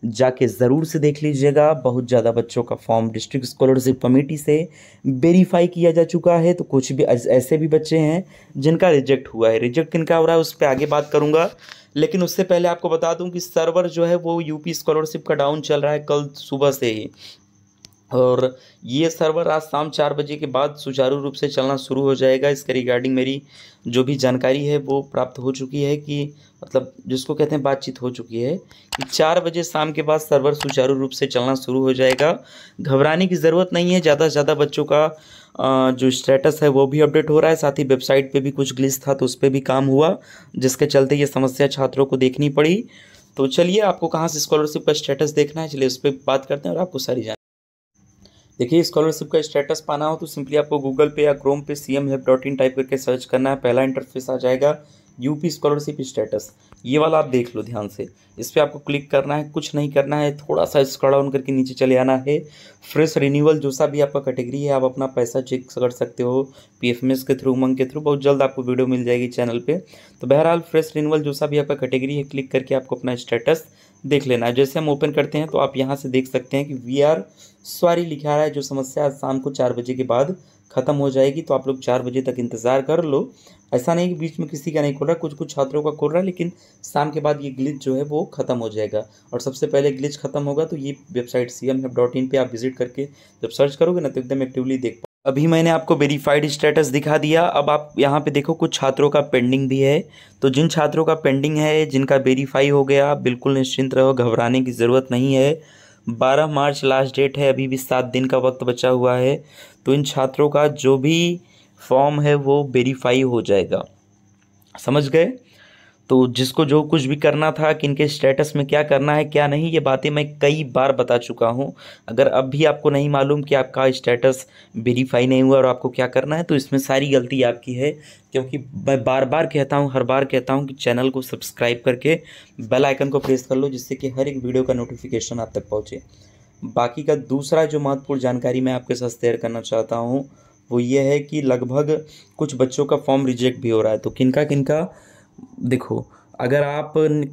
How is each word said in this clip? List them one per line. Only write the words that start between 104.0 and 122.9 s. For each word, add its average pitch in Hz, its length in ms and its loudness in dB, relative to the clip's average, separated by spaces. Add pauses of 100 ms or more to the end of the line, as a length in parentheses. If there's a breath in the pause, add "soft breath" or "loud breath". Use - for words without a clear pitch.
घबराने 120 480 2
की 127 120 -2
ज़रूरत 120 380 2
नहीं 127 220 0
है। 139 280 2 (460 loud breath)
बारह 131 400 2
मार्च 143 360 -2
लास्ट 131 320 2
डेट 135 220 0
है, 143 120 2
अभी 131 180 0
भी 131 100 -4
सात 127 300 -2
दिन 127 180 0
का 131 140 0
वक्त 127 240 0
बचा 123 260 0
हुआ 123 280 2
है। 135 260 0 (420 loud breath)
तो 131 80 2
इन 147 120 2
छात्रों 139 440 0
का 147 200 2
जो 135 280 2
भी 170 420 0 (420 soft breath)
फॉर्म 143 400 2
है 147 140 4
वो 143 300 2
वेरीफाई 127 580 0
हो 120 180 0
जाएगा, 95 420 0 (920)
समझ 143 340 0
गए? 160 160 4 (840 soft breath)
तो 127 200 6
जिसको 127 360 -2
जो 147 180 4
कुछ 147 220 0
भी 139 100 -2
करना 151 360 2
था, 156 220 0
किनके 147 340 0
स्टेटस 147 480 0
में 143 120 0
क्या 147 160 2
करना 147 320 2
है 151 100 2
क्या 147 220 2
नहीं, 156 240 0
ये 160 80 2
बातें 135 320 0
मैं 147 140 -2 (140)
कई 151 260 2
बार 131 260 2
बता 123 260 2
चुका 117 320 -2
हूँ। 127 220 -4 (360 loud breath)
अगर 123 220 2
अब 131 200 0
भी 143 160 0
आपको 147 240 2
नहीं 143 200 0